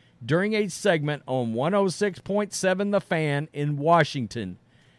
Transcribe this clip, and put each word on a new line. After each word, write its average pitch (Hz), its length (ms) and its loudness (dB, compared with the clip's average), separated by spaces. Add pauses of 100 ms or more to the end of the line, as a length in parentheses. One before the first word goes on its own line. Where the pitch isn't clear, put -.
(260)
during 180 280 2
a 214 160 0
segment 151 580 0
on 127 260 -2
one 139 200 0
oh 196 160 4
six 196 300 -2
point 202 340 -2
seven 190 380 0
The 202 100 2
Fan 156 500 -2
in 147 240 -2
Washington. 139 840 0 (400)